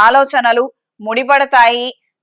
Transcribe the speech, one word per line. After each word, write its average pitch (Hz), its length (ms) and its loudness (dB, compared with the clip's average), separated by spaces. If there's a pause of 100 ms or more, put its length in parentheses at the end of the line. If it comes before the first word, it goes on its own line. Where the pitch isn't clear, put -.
ఆలోచనలు 247 580 0 (420)
ముడిపడతాయి. 247 800 0 (360)